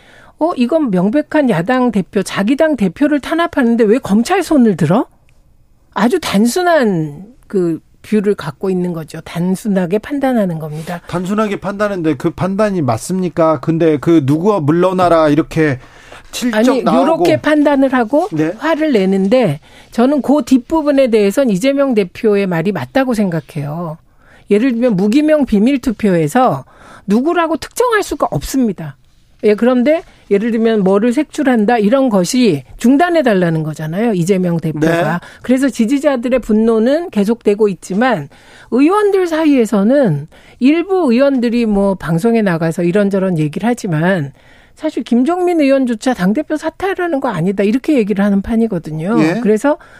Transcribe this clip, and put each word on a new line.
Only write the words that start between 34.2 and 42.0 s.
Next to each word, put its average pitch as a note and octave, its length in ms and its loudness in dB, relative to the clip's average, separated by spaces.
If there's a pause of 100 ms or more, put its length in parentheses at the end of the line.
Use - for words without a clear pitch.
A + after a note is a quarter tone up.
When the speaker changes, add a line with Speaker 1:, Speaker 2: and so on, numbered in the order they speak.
Speaker 1:
대표가. D#3+ 560 0
Speaker 2:
네. F3 60 -4 (220)
Speaker 1:
그래서 C4 280 0
지지자들의 B3+ 720 0
분노는 A3+ 680 0
계속되고 G#3+ 580 0
있지만 G3 600 -2 (420)
의원들 F#4+ 560 2
사이에서는 A#3+ 1000 2 (320)
일부 E4+ 520 2
의원들이 A#3+ 540 2
뭐 G3 300 0
방송에 G#3+ 460 0